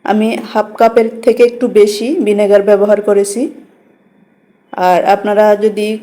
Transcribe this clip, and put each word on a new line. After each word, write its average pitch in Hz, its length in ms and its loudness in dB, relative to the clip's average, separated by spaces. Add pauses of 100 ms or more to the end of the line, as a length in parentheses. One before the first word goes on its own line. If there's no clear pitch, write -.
আমি 220 340 -2
হাফ 214 380 -6
কাপের 226 460 0
থেকে 233 220 2
একটু 240 240 0
বেশি 214 480 0
ভিনেগার 208 460 2
ব্যবহার 208 400 2
করেছি। 208 480 -2 (1200)
আর 180 320 0
আপনারা 208 520 2
যদি 214 480 -2